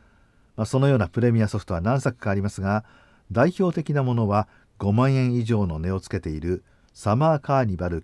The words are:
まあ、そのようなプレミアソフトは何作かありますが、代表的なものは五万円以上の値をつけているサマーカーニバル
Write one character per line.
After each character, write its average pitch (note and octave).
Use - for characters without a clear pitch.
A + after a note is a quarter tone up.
ま A2+
あ、 A2
そ C3
の C#3
よ C#3
う -
な F#2+
プ -
レ A#2+
ミ A2+
ア G#2+
ソ A2
フ -
ト -
は E2
何 A#2
作 B2+
か -
あ G2
り G2
ま G2+
す G2+
が、 G2+
代 B2+
表 F3+
的 D#3
な C#3+
も B2
の A#2
は G2+
五 G2
万 B2+
円 B2+
以 A#2+
上 A2
の D#2+
値 E2+
を F#2+
つ -
け -
て F2
い D2+
る E2+
サ G#2
マ D#3
ー D3
カ C#3
ー B2+
ニ G2
バ F2
ル E2